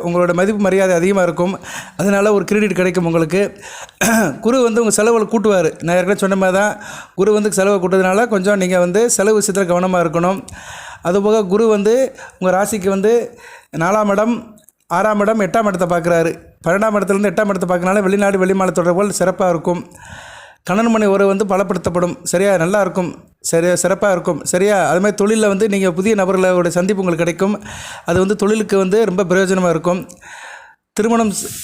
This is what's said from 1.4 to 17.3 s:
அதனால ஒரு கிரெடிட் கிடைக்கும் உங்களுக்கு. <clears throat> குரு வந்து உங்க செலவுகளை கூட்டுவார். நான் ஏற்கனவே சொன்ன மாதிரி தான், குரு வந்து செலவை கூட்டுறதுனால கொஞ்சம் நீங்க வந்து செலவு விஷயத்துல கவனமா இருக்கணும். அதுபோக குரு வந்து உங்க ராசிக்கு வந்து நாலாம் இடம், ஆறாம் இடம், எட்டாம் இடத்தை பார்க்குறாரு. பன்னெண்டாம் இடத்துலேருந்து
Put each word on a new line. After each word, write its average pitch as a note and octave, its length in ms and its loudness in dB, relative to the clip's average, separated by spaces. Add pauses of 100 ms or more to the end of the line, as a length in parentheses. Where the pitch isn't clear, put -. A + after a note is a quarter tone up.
அதனால G3+ 360 2
ஒரு G3 120 0
கிரெடிட் G#3 300 0
கிடைக்கும் F3+ 300 0
உங்களுக்கு. E3 360 0 (580)
<clears throat> G3+ 420 0
குரு B3 220 2
வந்து A3+ 180 2
உங்க A3 100 0
செலவுகளை G#3+ 360 2
கூட்டுவார். G3+ 420 2 (120)
நான் E3 140 -2
ஏற்கனவே F#3 240 0
சொன்ன G3 160 0
மாதிரி F#3+ 220 0
தான், G#3 160 0 (420)
குரு G3 160 2
வந்து G#3 220 0
செலவை F#3+ 260 2
கூட்டுறதுனால F#3+ 480 2
கொஞ்சம் G3+ 300 0
நீங்க F#3 220 0
வந்து F#3+ 300 2
செலவு G#3+ 300 2
விஷயத்துல G3 280 -2
கவனமா F3+ 340 0
இருக்கணும். E3+ 400 -2 (600)
அதுபோக G3+ 440 0
குரு G#3 220 2
வந்து G#3+ 260 2 (400)
உங்க F#3 180 -2
ராசிக்கு G3 380 -2
வந்து G3 220 0 (680)
நாலாம் G3+ 320 0
இடம், G#3 220 2 (580)
ஆறாம் G3+ 300 0
இடம், G#3+ 200 2
எட்டாம் G#3 280 0
இடத்தை F3+ 200 0
பார்க்குறாரு. E3+ 440 0 (280)
பன்னெண்டாம் G3+ 360 0
இடத்துலேருந்து G3 360 0